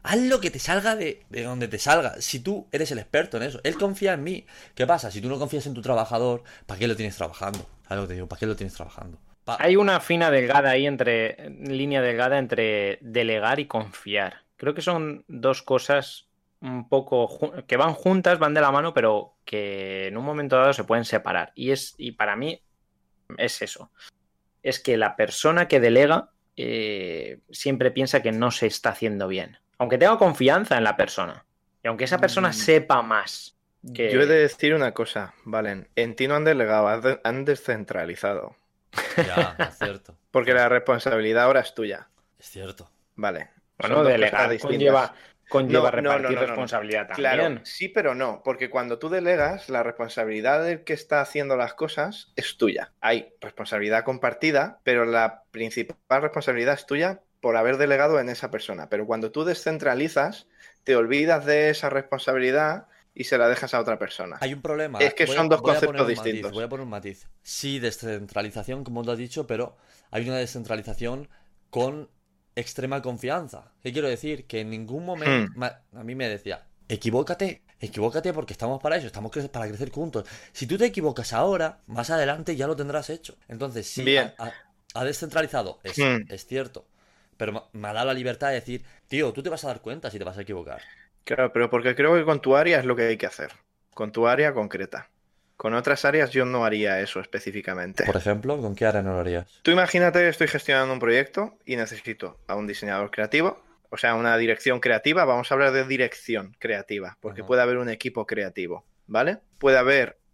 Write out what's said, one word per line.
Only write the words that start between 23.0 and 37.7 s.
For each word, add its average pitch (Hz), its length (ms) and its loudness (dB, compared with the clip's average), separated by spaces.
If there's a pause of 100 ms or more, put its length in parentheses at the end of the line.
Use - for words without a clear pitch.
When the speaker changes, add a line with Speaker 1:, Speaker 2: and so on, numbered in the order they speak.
Speaker 2:
es - 240 -2
eso. - 280 -12 (720)
Es 131 160 -2
que 117 200 0
la 104 180 0
persona 160 520 2
que 143 120 6
delega, 135 480 6 (280)
eh, 104 840 -6 (120)
siempre 127 400 0
piensa 131 320 2
que 117 100 2
no 117 180 2
se 117 160 0
está 107 240 0
haciendo 104 360 -2
bien. 92 300 -6 (220)
Aunque 123 180 2
tenga 208 220 8
confianza 160 580 6
en 113 80 4
la 107 140 2
persona. 92 480 -2 (360)
Y - 60 -2
aunque 117 160 -2
esa 175 140 0
persona 185 320 2
Speaker 3:
Mm. - 20 -6
Speaker 2:
sepa 156 500 6
más 110 540 -2 (380)
que 117 180 0
Speaker 3:
Yo 127 80 6
he 147 60 8
de 160 140 6
decir 147 340 4
una 131 180 2
cosa, 110 400 -6 (120)
Valen. 107 520 -4
En 117 180 0
ti 131 140 0
no 143 60 2
han 151 100 2
delegado, 110 440 4
han 113 120 2
de-, 131 240 2
han 131 220 0
descentralizado. 101 1080 -2 (600)